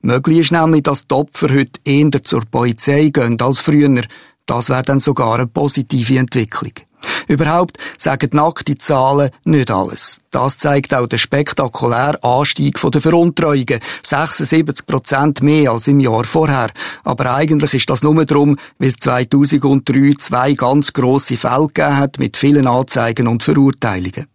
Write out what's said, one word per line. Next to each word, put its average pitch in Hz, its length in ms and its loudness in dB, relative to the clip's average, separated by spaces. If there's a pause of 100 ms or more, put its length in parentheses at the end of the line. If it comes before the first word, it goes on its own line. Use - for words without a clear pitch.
Möglich 135 360 2
ist 165 140 2
nämlich, 160 320 2
dass 143 240 -2
die 139 60 0
Opfer 143 380 -2
heute 139 320 -2
eher 143 380 2
zur - 220 -2
Polizei 123 640 0
gehen 120 320 0
als 131 180 0
früher. 143 440 2 (440)
Das 120 220 -2
wäre 131 140 0
dann 139 180 0
sogar 127 340 0
eine 120 140 -2
positive 135 720 -2
Entwicklung. 120 540 -4 (560)
Überhaupt 160 500 0 (200)
sagen 135 340 -2
nackte 151 460 0
Zahlen 139 520 2 (140)
nicht 143 260 2
alles. - 480 -4 (120)
Das 127 280 -2
zeigt 143 360 0
auch 123 120 0
der 120 120 -4
spektakuläre 139 1040 -2
Anstieg 135 560 0
von - 120 0
der 147 100 0
Veruntreuungen. 160 800 0 (220)
Sechsundsiebzig 147 840 -2
Prozent 139 560 -2
mehr 147 300 2
als 117 160 -2
im 143 120 4
Jahr 117 240 0
vorher. 139 460 0 (340)
Aber 127 300 -2
eigentlich 147 400 0
ist - 160 -2
das 135 120 -2
nur 156 220 2
darum, 143 340 2 (200)
weil 135 100 0
es 123 80 -2
zweitausenddrei 139 1200 2
zwei 131 360 0
ganz 139 380 0
grosse 127 440 0
Fälle 131 320 0
gegeben 143 280 0
hat 139 220 -2
mit 123 180 -4
vielen 143 300 2
Anzeigen 120 640 0
und 113 140 -2
Verurteilungen. 120 920 0